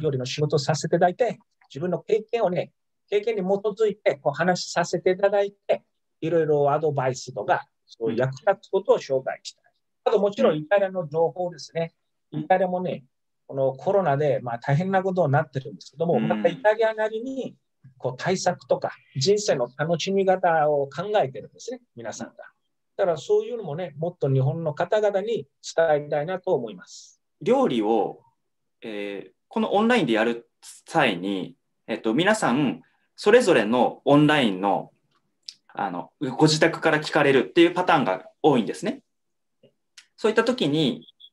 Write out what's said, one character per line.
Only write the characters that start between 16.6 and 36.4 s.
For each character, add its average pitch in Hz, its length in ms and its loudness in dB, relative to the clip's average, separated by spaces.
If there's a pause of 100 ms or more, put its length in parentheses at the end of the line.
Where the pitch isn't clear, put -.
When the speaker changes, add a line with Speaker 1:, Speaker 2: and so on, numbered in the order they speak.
Speaker 1:
リ 220 100 0
ア 220 80 0
な 220 160 -2
り 220 140 -6
に 262 340 -8 (420)
こ 127 120 -6
う、 131 60 -10
対 180 220 -2
策 - 280 -4
と 180 120 0
か、 - 140 -6 (240)
人 190 220 2
生 208 180 0
の 123 200 -2
楽 156 240 -2
し 190 120 -6
み 196 120 2
方 175 460 2
を 139 180 0
考 185 240 -8 (100)
え 135 60 -2
て 113 120 -8
る - 100 -18
ん - 20 -20
で - 80 -20
す - 100 -12
ね、 254 100 -12 (160)
皆 113 160 -12
さ - 120 -12
ん - 40 -12
が。 - 60 -20 (600)
だ 202 80 2
か 175 80 2
ら 156 40 -2
そ 208 240 2
う 214 40 -6
い 233 80 -8
う 240 40 -6
の 220 80 -10
も 147 120 -8
ね、 170 220 -8
も 165 120 -4
っ - 80 -16
と 143 100 0
日 135 120 2
本 160 240 -2
の 147 100 -4
方 180 260 0
々 202 200 0
に 208 260 -4 (300)
伝 151 300 2
え - 20 -14
た 151 140 -2
い 151 40 -6
な 185 140 -6
と 185 140 0
思 120 160 -4
い 98 40 -16
ま 90 120 -20
す。 - 340 -20 (200)
Speaker 2:
料 240 280 2
理 120 140 0
を、 104 380 0 (600)
え 101 460 -10
ー、 - 20 -20 (180)
こ - 120 -4
の 220 140 -2
オ 202 80 2
ン 226 60 2
ラ 247 80 4
イ 208 60 2
ン 147 40 0
で 113 80 0
や 107 100 2
る 117 240 -4 (140)
際 127 540 -2
に、 95 380 -6 (320)
え 117 80 -6
っ - 60 -8
と、 330 140 0
皆 180 200 4
さ 151 180 0
ん、 131 300 0 (320)
そ - 160 2
れ 233 100 8
ぞ 185 140 4
れ 117 100 4
の 113 400 0
オ 143 120 6
ン 151 100 8
ラ 151 140 4
イ 117 100 2
ン 92 100 -6
の、 98 320 -2 (760)
あ 101 220 -6
の、 87 200 -10 (260)
ご 156 100 4